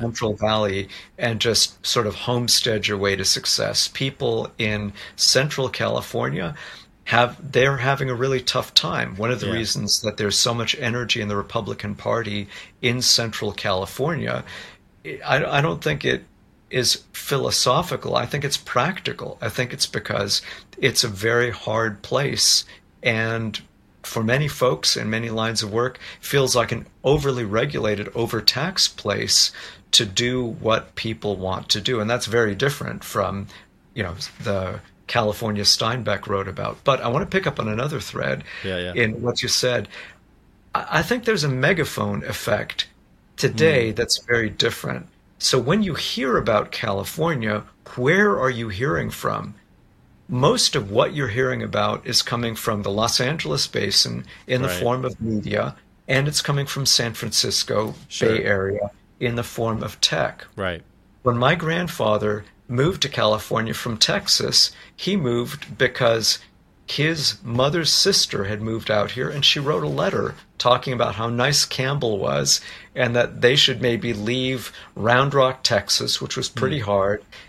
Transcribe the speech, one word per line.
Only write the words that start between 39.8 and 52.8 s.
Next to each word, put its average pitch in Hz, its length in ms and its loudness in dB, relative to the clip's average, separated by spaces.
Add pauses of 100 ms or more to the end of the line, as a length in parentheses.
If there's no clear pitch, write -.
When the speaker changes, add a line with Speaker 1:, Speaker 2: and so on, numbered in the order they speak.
Speaker 1:
I, - 120 -2 (140)
I - 20 4
think 240 240 0
there's 214 180 2
a 147 60 2
megaphone 127 720 0
effect - 640 -4 (480)
today 123 560 4
Speaker 2:
Mm. - 60 -4
Speaker 1:
that's 117 220 0
very 117 300 2
different. 92 580 -2 (320)
So - 200 4
when 175 240 2
you 175 120 -2
hear 240 420 -2
about 113 340 2
California, 110 920 -2 (320)
where 190 440 4
are 131 100 2
you 113 200 -4
hearing 120 400 -2
from? 55 460 -6 (760)
Most 156 460 4
of 101 160 -2
what 139 220 4
you're 139 160 -2
hearing 123 340 0
about 107 420 0
is - 160 2
coming 117 340 -2
from 104 260 -2